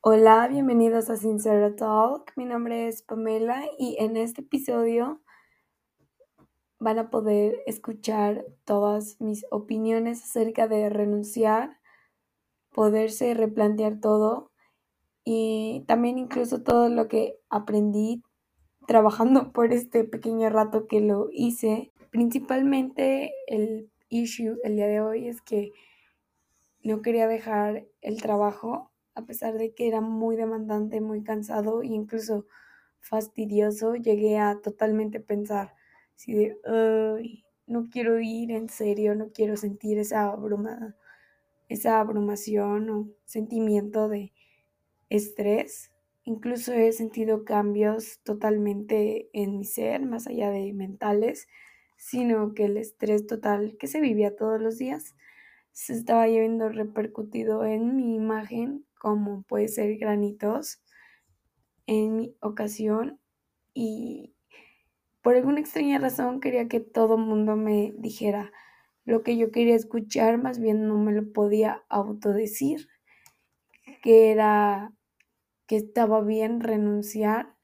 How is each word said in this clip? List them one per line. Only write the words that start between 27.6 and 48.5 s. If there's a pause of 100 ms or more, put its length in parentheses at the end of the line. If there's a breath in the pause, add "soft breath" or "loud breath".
el
trabajo, (220)
a
pesar
de
que
era
muy
demandante,
muy
cansado
e
incluso (540 soft breath)
fastidioso,
llegué
a
totalmente
pensar (400 soft breath)
así
de,
"Ay, (220)
no
quiero
ir,
en
serio,
no
quiero
sentir
esa
abruma-, (720 soft breath)
esa
abrumación
o (160)
sentimiento
de (800)
estrés". (320)
Incluso
he
sentido
cambios
totalmente